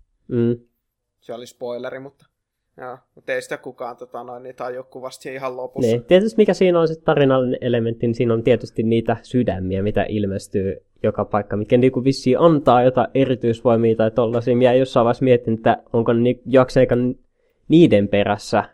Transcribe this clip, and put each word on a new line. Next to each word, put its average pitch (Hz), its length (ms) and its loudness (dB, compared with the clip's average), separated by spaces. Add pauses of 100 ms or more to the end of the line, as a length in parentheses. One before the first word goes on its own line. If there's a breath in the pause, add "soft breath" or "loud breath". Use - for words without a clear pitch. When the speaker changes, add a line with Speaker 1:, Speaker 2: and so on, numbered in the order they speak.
(280)
Speaker 1:
Mm. 120 280 -2 (640)
Speaker 2:
Se 120 140 -16
oli 120 120 -16
spoileri, 123 540 -12
mutta... 139 260 -20 (500)
Joo, 127 220 -16 (160)
mutta - 180 -12
ei 127 100 -4
sitä 147 160 -10
kukaan, 123 380 -14
tota 123 280 -16
noin, 123 180 -18
niin 123 140 -18
tajua 127 260 -10
kuvasta 131 480 -16
ihan 131 260 -10
lopussa. 127 340 -4
Speaker 1:
Niin. 120 140 -2
Tietysti 202 320 2
mikä 208 180 2
siinä 180 260 2
on 160 80 2
se 160 120 -6
tarinallinen 131 600 0
elementti, 117 460 -4
niin 117 80 -2
siinä 117 200 0
on 113 100 -2
tietysti 120 380 0
niitä 113 400 0
sydämiä, 95 600 -2
mitä 104 260 -2
ilmestyy 98 680 -4 (260)
joka 104 220 -2
paikka, 104 320 -4
mitkä 107 200 0
niinku 123 280 2
vissiin 131 360 0
antaa 143 420 4
jotain 127 320 0
erityisvoimia 117 840 0
tai 110 140 0
tollasia. 120 460 0
Mä 123 160 4
jossain 131 320 2
vaiheessa 117 200 0
mietin, 123 300 2
että 110 280 0 (100)
onko 120 200 0
ni-, 120 340 0
juokseeko 127 480 2 (760)
niiden 120 400 4
perässä 101 640 0